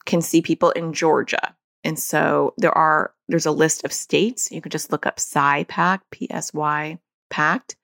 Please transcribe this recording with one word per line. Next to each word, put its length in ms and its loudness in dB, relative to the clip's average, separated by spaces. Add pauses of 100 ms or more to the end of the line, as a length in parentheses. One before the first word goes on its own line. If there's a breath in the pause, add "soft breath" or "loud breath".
can 160 2
see 180 4
people 300 2
in 240 -4
Georgia. 600 0 (300)
And 140 -4
so 580 0
there 200 2
are, 360 2 (160)
there's 160 0
a 80 0
list 320 2
of 80 -4
states. 580 -2
You 120 -12
can 80 -12
just 200 -6
look 140 -4
up 160 -2
psypact, 880 0
P 200 -10
S 240 -8
Y 440 -2 (300)
pact, 560 -2